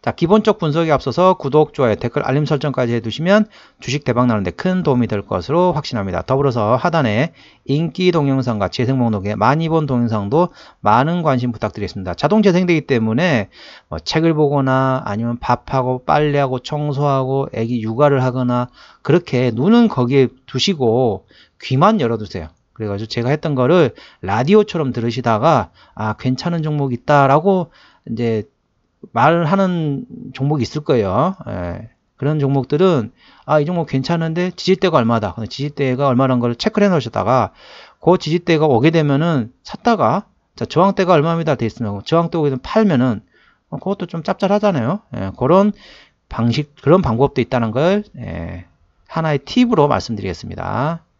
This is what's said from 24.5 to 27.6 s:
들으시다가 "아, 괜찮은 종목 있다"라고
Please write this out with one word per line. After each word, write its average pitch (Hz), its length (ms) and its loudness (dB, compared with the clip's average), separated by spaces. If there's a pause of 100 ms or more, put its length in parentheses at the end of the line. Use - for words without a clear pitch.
들으시다가 117 760 0 (240)
"아, 107 200 -6
괜찮은 156 500 -4
종목 147 280 -4
있다"라고 151 800 2 (400)